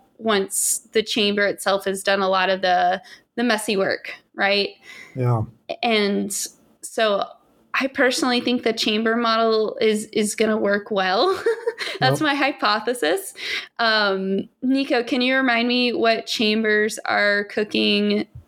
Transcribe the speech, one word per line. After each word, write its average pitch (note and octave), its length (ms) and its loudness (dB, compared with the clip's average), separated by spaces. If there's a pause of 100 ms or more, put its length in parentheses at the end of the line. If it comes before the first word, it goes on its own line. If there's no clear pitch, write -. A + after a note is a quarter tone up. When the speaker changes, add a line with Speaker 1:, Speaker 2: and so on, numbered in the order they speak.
(180)
Speaker 1:
once G3+ 640 -2 (140)
the A3 100 2
chamber G#3 420 0
itself G3 400 0
has F#3+ 180 -4
done G3 180 2
a F#3+ 80 0
lot F#3+ 200 2
of F#3+ 120 0
the, F3+ 400 2 (340)
the A#3 80 -2
messy A3 340 0
work, - 360 -2 (200)
right? G3+ 360 0 (460)
Speaker 2:
Yeah. A#2+ 280 0 (400)
Speaker 1:
And G3+ 480 0 (500)
so G#3+ 420 0 (560)
I C4 80 0
personally B3 540 2
think B3 220 0
the A3+ 100 0
chamber A3+ 420 0
model A3+ 640 0
is, A3 240 0
is G#3 300 -2
gonna G#3+ 220 0
work G3+ 340 0
well. F#3+ 360 2 (440)
<laughs> - 280 -8
That's C4 220 2
Speaker 2:
Yep. D#4+ 60 0
Speaker 1:
my C#4+ 80 2
hypothesis. C4+ 1000 0 (460)
Um, G3 680 0 (140)
Nico, C4 400 2
can B3 180 0
you B3+ 140 2
remind A#3+ 320 2
me B3 260 2
what A3 340 2
chambers G#3+ 760 0
are G#3 400 2
cooking G#3 800 0 (200)